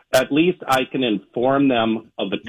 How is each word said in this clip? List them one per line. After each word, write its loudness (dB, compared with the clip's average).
at 2
least 2
I 0
can -4
inform 0
them 0
of -6
the -4